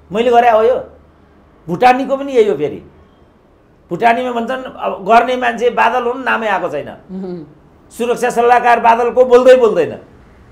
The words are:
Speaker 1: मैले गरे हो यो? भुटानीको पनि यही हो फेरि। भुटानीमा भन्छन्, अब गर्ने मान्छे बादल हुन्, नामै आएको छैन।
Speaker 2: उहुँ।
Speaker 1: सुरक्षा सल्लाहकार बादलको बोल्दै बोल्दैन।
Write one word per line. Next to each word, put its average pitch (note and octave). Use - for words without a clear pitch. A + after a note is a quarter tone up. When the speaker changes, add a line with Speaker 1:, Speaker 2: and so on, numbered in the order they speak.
Speaker 1:
मैले A#3
गरे A#3
हो A3
यो? B3
भुटानीको B3+
पनि C#4
यही A3+
हो C#3+
फेरि। C#3
भुटानीमा A#3
भन्छन्, B3+
अब G3
गर्ने B3
मान्छे A#3+
बादल A#3
हुन्, B3
नामै A3+
आएको F3+
छैन। C#3
Speaker 2:
उहुँ। F3+
Speaker 1:
सुरक्षा A#3
सल्लाहकार A#3+
बादलको A#3
बोल्दै B3+
बोल्दैन। F3+